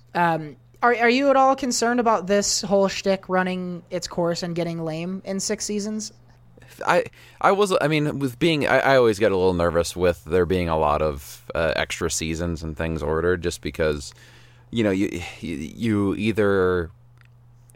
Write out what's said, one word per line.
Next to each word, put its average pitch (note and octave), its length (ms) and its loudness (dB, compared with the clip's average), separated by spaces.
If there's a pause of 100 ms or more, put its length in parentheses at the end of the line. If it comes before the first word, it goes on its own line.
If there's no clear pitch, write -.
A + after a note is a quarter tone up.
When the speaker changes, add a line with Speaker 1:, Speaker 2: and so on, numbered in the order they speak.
(140)
Speaker 1:
Um, D#3+ 420 0 (260)
are, A#3+ 140 4
are A#3 140 4
you C4+ 180 4
at C4+ 80 4
all C4+ 200 6
concerned A#3+ 440 0
about G#3+ 260 2
this G3+ 360 0
whole G3 260 2
shtick F#3+ 400 -2
running F#3 600 -2
its F3 180 -6
course E3+ 340 -2
and E3+ 120 -6
getting E3 280 -4
lame E3+ 440 -6
in G3 140 -4
six G#3 260 -6
seasons? G#3 460 -6 (760)
Speaker 2:
I, F3 180 2 (380)
I F3 100 6
was, F#3+ 300 2
I C#3+ 60 2
mean, D3+ 300 0
with B2+ 200 -4
being, D#3+ 280 2
I, C3 120 4
I C3+ 180 4
always A2+ 220 4
get G#2 120 4
a G2 60 2
little F#2 160 4
nervous E2+ 420 0
with F2 300 0
there E2+ 220 2
being E2+ 240 0
a D#2+ 80 0
lot D2+ 240 2
of, D2 420 -6 (100)
uh, D#2+ 220 0
extra E2 340 -4
seasons E2 520 -4
and D#2+ 160 -10
things D#2+ 240 -4
ordered, E2 400 0
just E2+ 180 -4
because, D2+ 540 -4 (560)
you A#2 140 -2
know, G#2 60 2
you, F#2+ 300 -2 (200)
you, E2 160 -8
you G2+ 580 -2
either, F#2+ 760 0 (840)